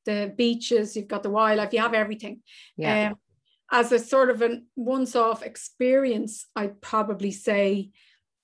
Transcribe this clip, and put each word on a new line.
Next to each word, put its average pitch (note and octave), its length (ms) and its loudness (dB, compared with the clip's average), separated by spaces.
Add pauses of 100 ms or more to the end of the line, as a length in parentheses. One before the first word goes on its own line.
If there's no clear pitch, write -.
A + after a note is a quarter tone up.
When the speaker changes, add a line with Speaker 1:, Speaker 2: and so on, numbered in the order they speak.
Speaker 1:
the G#3 320 -4
beaches, A#3 580 0
you've G3+ 120 -8
got G3+ 160 -6
the G#3 60 -2
wildlife, G#3+ 440 2
you A3 60 2
have A3+ 140 0
everything. G#3+ 480 -4 (360)
Speaker 2:
Yeah. G#3 320 0
Speaker 1:
Um, G#3 100 -10 (520)
as A#3+ 200 2
a A#3 80 4
sort B3+ 300 2
of A3+ 120 0
an A#3 340 -2
once-off A#3+ 680 0
experience, B3+ 1000 0 (100)
I'd G3+ 260 -6
probably G3+ 500 -2
say G3+ 580 0 (540)